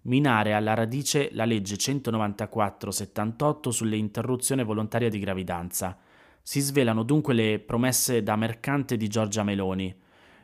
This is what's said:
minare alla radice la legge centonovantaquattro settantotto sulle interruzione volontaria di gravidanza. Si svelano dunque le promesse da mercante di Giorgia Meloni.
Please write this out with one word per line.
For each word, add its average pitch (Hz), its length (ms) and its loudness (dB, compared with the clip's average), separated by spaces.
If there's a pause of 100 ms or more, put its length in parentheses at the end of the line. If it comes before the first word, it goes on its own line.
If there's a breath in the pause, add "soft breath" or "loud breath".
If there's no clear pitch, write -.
minare 123 500 4
alla 107 220 2
radice 131 580 0
la 113 140 -2
legge 104 320 0
centonovantaquattro 107 1120 -2
settantotto 117 800 -2
sulle 110 240 0
interruzione 120 680 -2
volontaria 110 460 0
di 104 100 -2
gravidanza. 90 800 -4 (440 soft breath)
Si - 180 -4
svelano 131 440 2
dunque 147 300 2
le 110 260 4
promesse 120 640 0
da 107 140 0
mercante 123 600 -2
di 110 100 -2
Giorgia 107 360 0
Meloni. 95 520 -2 (480 soft breath)